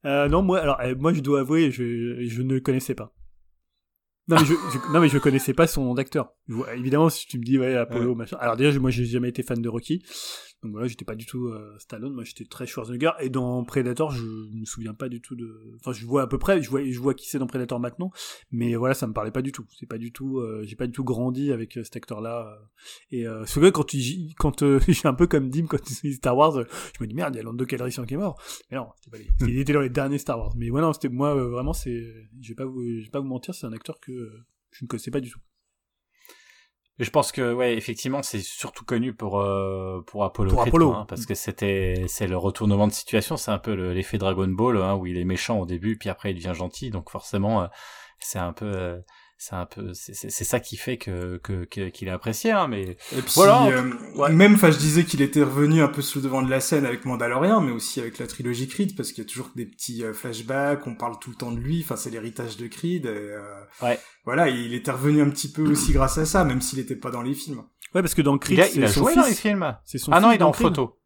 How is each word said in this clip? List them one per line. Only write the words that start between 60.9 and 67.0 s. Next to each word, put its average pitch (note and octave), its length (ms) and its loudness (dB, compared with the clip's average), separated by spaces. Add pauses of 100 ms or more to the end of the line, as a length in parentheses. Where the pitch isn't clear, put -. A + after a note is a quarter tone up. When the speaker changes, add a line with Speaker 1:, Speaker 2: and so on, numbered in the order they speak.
Speaker 3:
parle A#2 260 -8
tout - 100 -16
le A#2+ 60 -16
temps A#2+ 160 -6
de A#2 60 -4
lui, C#3+ 240 -2
enfin, C3 140 -6
c'est - 140 -8
l'héritage A2+ 480 -10
de A#2+ 80 -10
Creed, E3 400 -4
et, - 20 -2
euh, G#2 320 -8 (400)
Speaker 2:
Ouais. A#2+ 180 0 (280)
Speaker 3:
voilà, C#3+ 240 2
il A#2+ 240 -4
était A#2+ 160 -4
revenu D3 320 4
un C#3+ 80 4
petit C#3+ 200 -6
peu D#3 120 -4
aussi D3 300 4
grâce C3+ 260 4
à D#3 80 2
ça, F#3 180 4
même C3 160 2
s'il C3+ 180 -4
était C3 160 -6
pas B2 160 -8